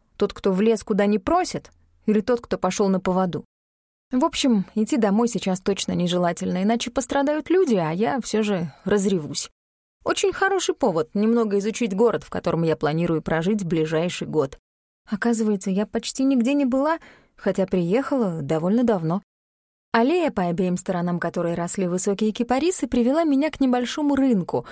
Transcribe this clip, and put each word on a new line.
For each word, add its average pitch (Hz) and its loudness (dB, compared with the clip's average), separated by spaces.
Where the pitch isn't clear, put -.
Тот, 202 0
кто - -2
влез, 214 2
куда 202 0
не 208 2
просят, 330 -2
или 214 2
тот, 240 0
кто - -6
пошёл 190 0
на 185 2
поводу. 185 -2
В 254 2
общем, 240 2
идти 220 0
домой 220 2
сейчас 185 -2
точно 190 -2
нежелательно, 180 -2
иначе 233 0
пострадают 294 -2
люди, 330 4
а 160 0
я 220 -2
всё 214 -2
же 180 -2
разревусь. 190 0
Очень 359 0
хороший 381 0
повод 180 0
немного 214 2
изучить 214 -2
город, 190 0
в - -20
котором 165 -2
я 160 2
планирую 160 0
прожить 185 -2
ближайший 160 -2
год. 147 -2
Оказывается, 214 0
я 202 0
почти 233 -4
нигде 269 2
не 285 2
была, 277 0
хотя 190 0
приехала 185 0
довольно 165 0
давно. 185 0
Аллея, 285 2
по 190 -2
обеим 180 0
сторонам 175 -2
которой 170 -2
росли 175 -4
высокие 190 0
кипарисы, 269 0
привела 254 2
меня 294 2
к - -16
небольшому 262 0
рынку, 226 0